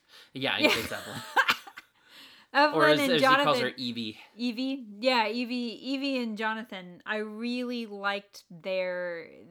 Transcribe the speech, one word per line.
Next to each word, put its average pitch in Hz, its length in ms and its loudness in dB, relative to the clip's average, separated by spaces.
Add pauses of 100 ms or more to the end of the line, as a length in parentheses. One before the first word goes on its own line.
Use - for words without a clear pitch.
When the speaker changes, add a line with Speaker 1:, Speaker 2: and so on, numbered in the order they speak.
(340)
Speaker 1:
Yeah, 123 240 0
Speaker 2:
Yeah. 285 160 4
Speaker 1:
it's - 180 -4
Evelyn. - 320 -8
Speaker 2:
<laughs> - 1300 -4
Evelyn 285 300 4
Speaker 1:
Or 311 60 8
as, 302 120 6
Speaker 2:
and 277 120 2
Speaker 1:
as 156 80 4
he 190 60 6
calls 262 180 8
Speaker 2:
Jonathan. 180 180 4
Speaker 1:
her, 127 140 -2
Evie. 117 420 -6 (160)
Speaker 2:
Evie? 247 520 -4 (140)
Yeah, 240 280 2
Evie, 240 640 -4
Evie 269 320 -2
and 220 160 -6
Jonathan. 220 680 -6
I 214 140 -4
really 240 680 -6
liked 202 680 -6
their, 180 800 -4 (220)